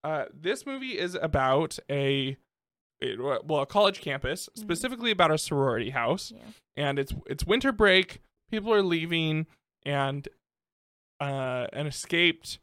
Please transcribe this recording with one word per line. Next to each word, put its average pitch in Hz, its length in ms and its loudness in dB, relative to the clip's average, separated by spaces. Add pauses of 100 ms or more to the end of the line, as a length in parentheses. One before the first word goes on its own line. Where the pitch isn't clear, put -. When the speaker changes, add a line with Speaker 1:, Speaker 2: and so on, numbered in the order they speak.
Speaker 1:
Uh, 151 300 -4
this 170 320 -4
movie 262 340 -8
is 180 160 -4
about 151 640 2 (120)
a, 139 440 2 (680)
it, 113 200 -4
well, 143 400 0
a 139 60 -2
college 202 340 2
campus, 139 480 -6
Speaker 2:
Mm-hmm. - 140 -16
Speaker 1:
specifically 233 480 -2
about 180 200 4
a 156 60 4
sorority 127 540 0
house. 135 440 -2
Speaker 2:
Yeah. - 80 -20 (460)
Speaker 1:
And 143 100 -2
it's, 139 140 -4 (140)
it's - 180 -6
winter 254 280 2
break, 196 500 4 (280)
people 220 220 -2
are 208 100 6
leaving, 160 640 0 (380)
and, 139 420 -2 (920)
uh, 131 540 -4
an 147 120 -4
escaped 165 760 0